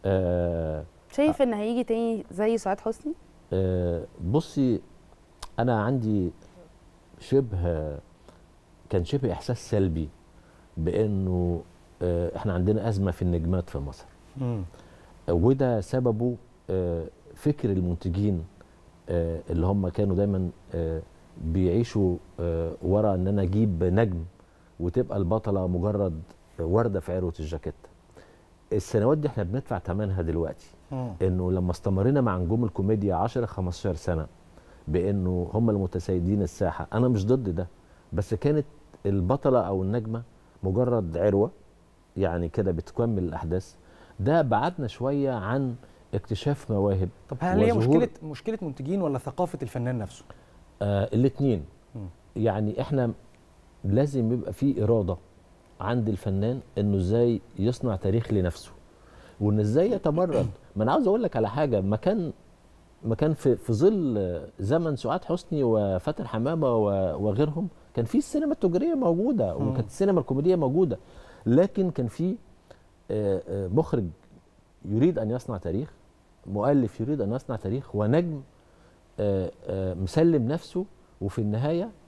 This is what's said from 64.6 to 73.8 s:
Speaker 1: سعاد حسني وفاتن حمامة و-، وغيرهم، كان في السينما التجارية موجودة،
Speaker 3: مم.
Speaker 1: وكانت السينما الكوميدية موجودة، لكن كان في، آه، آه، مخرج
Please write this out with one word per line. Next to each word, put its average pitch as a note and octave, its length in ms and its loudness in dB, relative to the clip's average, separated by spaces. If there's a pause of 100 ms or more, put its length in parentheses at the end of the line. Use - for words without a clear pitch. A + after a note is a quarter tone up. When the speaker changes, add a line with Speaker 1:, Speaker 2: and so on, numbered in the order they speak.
Speaker 1:
سعاد A#2+ 300 -4
حسني E3 380 -2
وفاتن A2 640 0
حمامة C3 480 0
و-، G2 500 2
وغيرهم، D3+ 420 0 (260)
كان A#2+ 120 -2
في A#3 120 -2
السينما D4+ 360 -2
التجارية G#3+ 420 0
موجودة، F3+ 640 0
Speaker 3:
مم. - 80 -2
Speaker 1:
وكانت C3 200 -2
السينما F#3+ 320 2
الكوميدية D3 360 2
موجودة، D3+ 420 0 (480)
لكن F3 460 4
كان B2 160 -2
في، F#3 280 -2 (760)
آه، G2 380 0
آه، G2 180 -4
مخرج A#2+ 360 0 (800)